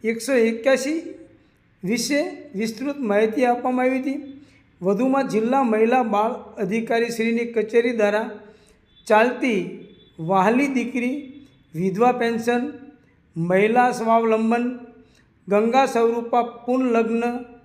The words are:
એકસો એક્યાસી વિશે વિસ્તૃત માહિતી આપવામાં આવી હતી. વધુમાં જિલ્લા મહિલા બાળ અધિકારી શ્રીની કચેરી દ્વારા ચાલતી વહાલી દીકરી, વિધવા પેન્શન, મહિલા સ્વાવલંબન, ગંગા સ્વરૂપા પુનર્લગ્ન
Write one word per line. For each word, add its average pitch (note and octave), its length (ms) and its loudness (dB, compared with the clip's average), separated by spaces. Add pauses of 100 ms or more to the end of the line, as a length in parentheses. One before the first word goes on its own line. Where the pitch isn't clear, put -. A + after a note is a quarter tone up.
એકસો A3+ 300 -2
એક્યાસી C4 680 0 (800)
વિશે C#4 400 -2 (320)
વિસ્તૃત A3+ 440 -6
માહિતી A3 460 2
આપવામાં B3+ 400 0
આવી C4 140 0
હતી. C#4 420 -8 (400)
વધુમાં B3+ 460 0
જિલ્લા A3+ 360 0
મહિલા A#3 400 2
બાળ G#3+ 300 0
અધિકારી A#3 760 -4
શ્રીની A#3 360 -2
કચેરી A#3 460 0
દ્વારા A3 380 0 (760)
ચાલતી A3 800 2 (320)
વહાલી G3 480 2
દીકરી, B3+ 800 -4 (300)
વિધવા F#3+ 360 2
પેન્શન, A#3+ 500 0 (760)
મહિલા G#3+ 540 4
સ્વાવલંબન, A3+ 880 0 (680)
ગંગા A#3 380 4
સ્વરૂપા A#3 560 0
પુનર્લગ્ન A#3+ 1040 -2 (200)